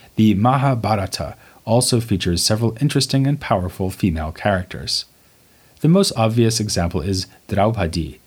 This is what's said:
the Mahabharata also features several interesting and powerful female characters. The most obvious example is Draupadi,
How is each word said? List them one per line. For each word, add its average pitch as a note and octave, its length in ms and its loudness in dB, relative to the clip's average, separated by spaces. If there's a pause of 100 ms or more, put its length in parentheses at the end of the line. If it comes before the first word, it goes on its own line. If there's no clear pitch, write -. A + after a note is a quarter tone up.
(160)
the G#2+ 180 4
Mahabharata A2+ 1040 0 (280)
also A#2 360 2
features F2+ 420 0
several A2+ 380 0
interesting C#3 460 0
and D3 140 -2
powerful F#2 500 -2
female D#2+ 400 -2
characters. - 760 -4 (760)
The D3 80 2
most G3 280 4
obvious A2+ 440 2
example F#2+ 400 -2
is F#2 260 -4 (220)
Draupadi, F#2 800 -2